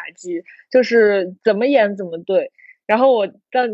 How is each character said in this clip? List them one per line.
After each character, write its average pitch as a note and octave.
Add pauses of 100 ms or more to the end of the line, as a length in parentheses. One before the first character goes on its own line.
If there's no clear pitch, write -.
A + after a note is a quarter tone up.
(160)
击， F3 (280)
就 B3+
是 G3+
怎 G#3
么 A3+
演 A3
怎 G3
么 E3
对。 F3 (360)
然 G#3+
后 C4
我， G#3 (220)
但 B3+